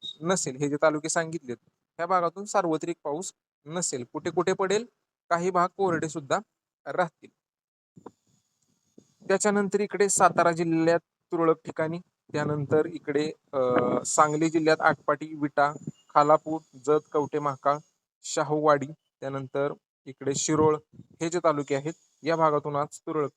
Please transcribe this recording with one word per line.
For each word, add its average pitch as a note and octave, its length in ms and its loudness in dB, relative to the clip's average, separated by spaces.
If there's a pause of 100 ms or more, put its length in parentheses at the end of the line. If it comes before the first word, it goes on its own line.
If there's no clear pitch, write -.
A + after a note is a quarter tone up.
(220)
नसेल. D#3+ 340 -2
हे C#3+ 120 -4
जे D3 140 -4
तालुके D#3 260 2
सांगितलेत, D#3+ 480 -4 (100)
ह्या - 400 -10
भागातून F3+ 380 0
सार्वत्रिक E3+ 600 -2
पाऊस D#3 280 -6 (340)
नसेल. D3+ 460 -6
कुठे D#3 180 -6
कुठे F3 220 0
पडेल, G3 340 -2 (440)
काही F3 200 0
भाग F3+ 260 2
कोरडे E3 320 0
सुद्धा D3+ 300 -4 (480)
राहतील. - 440 -4 (2000)
त्याच्यानंतर G3+ 520 2
इकडे G3 280 0
सातारा E3+ 440 4
जिल्ह्यात E3 480 2 (320)
तुरळक E3 320 2
ठिकाणी, D#3+ 340 -6 (340)
त्यानंतर D3+ 540 0
इकडे, D3+ 460 -4 (200)
अ, C#3 60 -2 (480)
सांगली D3+ 440 2
जिल्ह्यात D#3 300 2
आटपाडी, D#3 540 0
विटा, C#3+ 380 0 (420)
खालापूर, D#3 460 4 (260)
जत, D3+ 260 2
कवठे D3 260 -2
महाकाळ, C#3+ 400 -2 (440)
शाहूवाडी, D3 640 2
त्यानंतर C#3 880 -6 (340)
इकडे C3+ 280 -6
शिरोळ D#3 420 2 (180)
हे - 340 -8
जे E3+ 160 -4
तालुके D3 300 0
आहेत, C#3 180 -4 (300)
या D#3+ 140 0
भागातून D3 400 0
आज D3 220 -6
तुरळक D#3 380 -4